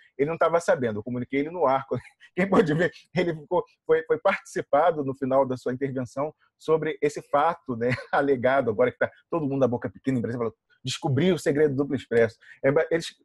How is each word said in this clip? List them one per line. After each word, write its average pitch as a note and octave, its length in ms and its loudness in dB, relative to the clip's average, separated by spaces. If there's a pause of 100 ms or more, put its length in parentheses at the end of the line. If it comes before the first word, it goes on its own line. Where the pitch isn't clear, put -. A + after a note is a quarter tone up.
(160)
ele C#3+ 140 0
não E3 80 -4
tava E3+ 220 2
sabendo, B2+ 400 0
eu - 40 -8
comuniquei B2 360 -6
ele D3+ 100 -2
no E3+ 160 -2
ar, C3+ 240 2
<laughs> - 460 -10
quem F#3 120 0
pode E3+ 280 2
ver, E3 160 0 (240)
ele E3+ 180 0
ficou, D#3+ 300 -4 (240)
foi, D#3+ 160 2
foi D#3 160 -2
participado D#3+ 840 0
no C3+ 120 -6
final C3+ 320 0
da B2+ 100 -4
sua B2 160 -6
intervenção C3+ 580 -6 (280)
sobre D#3 420 -2
esse D3 220 -2
fato, D3 520 0
né, A#2 140 -2
<laughs> - 220 -4
alegado, C#3 580 2
agora A#2 220 2
que - 80 -10
tá A#2+ 100 0 (220)
todo D#3+ 160 -2
mundo C3+ 160 0
a B2 40 6
boca A#2+ 220 -4
pequena C3 300 -4
em - 20 -2
Brasília, A#2+ 180 -4
falando, A2+ 180 -6 (260)
"Descobri D3 480 0
o D#3+ 80 0
segredo D3 340 2
do B2+ 40 -4
Duplo C#3+ 180 -2
Expresso." A#2 400 0 (260)
É, C3+ 80 2
ba-, D#3 220 2
eles E3 340 -2